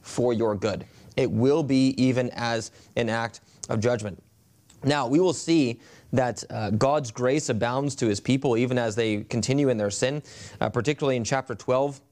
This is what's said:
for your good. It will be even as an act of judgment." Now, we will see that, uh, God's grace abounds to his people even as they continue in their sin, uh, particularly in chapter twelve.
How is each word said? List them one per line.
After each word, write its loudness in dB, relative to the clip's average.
for 0
your 0
good. -4
It 2
will 2
be 2
even 2
as -4
an 0
act -4
of 0
judgment." -2
Now, 0
we 2
will 4
see 0
that, 0
uh, -4
God's 2
grace 0
abounds -2
to 0
his 0
people 2
even 0
as -2
they 0
continue 0
in 0
their 0
sin, -2
uh, 0
particularly 0
in -2
chapter -2
twelve. -2